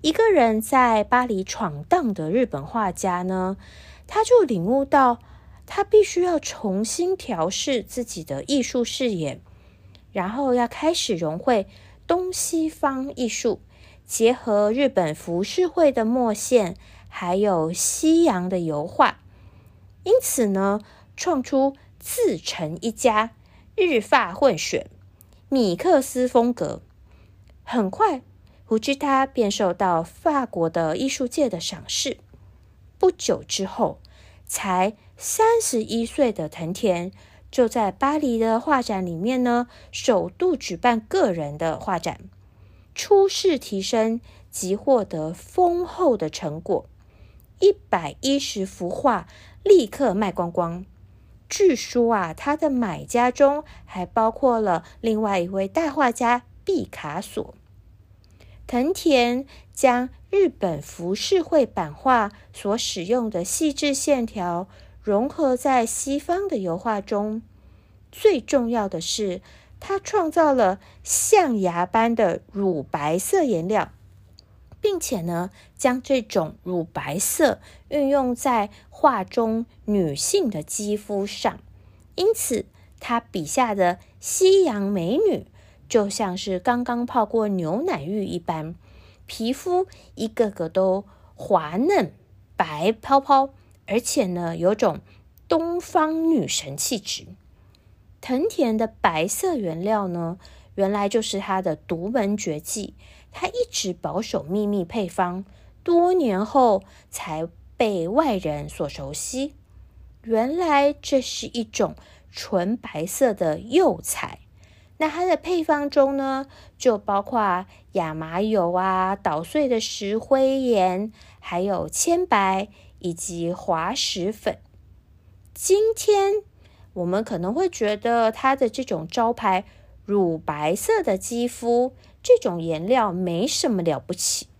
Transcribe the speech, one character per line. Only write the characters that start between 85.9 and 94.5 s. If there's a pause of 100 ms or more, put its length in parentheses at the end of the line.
像
是
刚
刚
泡
过
牛
奶
浴
一
般， (520)
皮
肤 (280)
一
个
个
都 (300)
滑
嫩 (440)
白
泡
泡， (360)
而
且
呢，